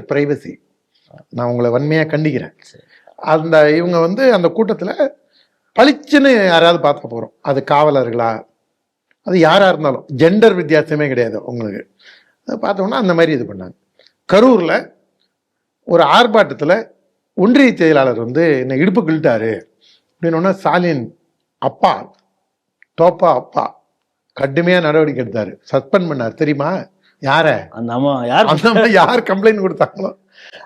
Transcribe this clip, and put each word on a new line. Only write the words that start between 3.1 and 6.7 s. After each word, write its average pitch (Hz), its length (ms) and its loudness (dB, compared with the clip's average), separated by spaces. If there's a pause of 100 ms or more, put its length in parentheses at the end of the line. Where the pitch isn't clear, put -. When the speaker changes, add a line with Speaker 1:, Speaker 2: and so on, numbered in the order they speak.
Speaker 1:
அந்த, 156 600 2
இவங்க 170 240 0
வந்து 214 340 2
அந்த 175 220 0
கூட்டத்துல 214 540 -4 (680)
பளிச்சுன்னு 269 680 2
யாராவது 170 340 4